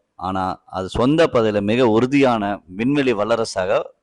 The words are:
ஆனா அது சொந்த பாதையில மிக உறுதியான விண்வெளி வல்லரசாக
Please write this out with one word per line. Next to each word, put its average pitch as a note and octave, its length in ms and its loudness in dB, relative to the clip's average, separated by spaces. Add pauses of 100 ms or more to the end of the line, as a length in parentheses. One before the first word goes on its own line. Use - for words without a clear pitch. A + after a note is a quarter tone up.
(140)
ஆனா F#2 520 -6
அது F#2+ 220 -8
சொந்த D3 380 2
பாதையில A2 340 2
மிக A2+ 280 2
உறுதியான A#2 800 2
விண்வெளி B2+ 460 -2
வல்லரசாக G#2+ 720 -2 (200)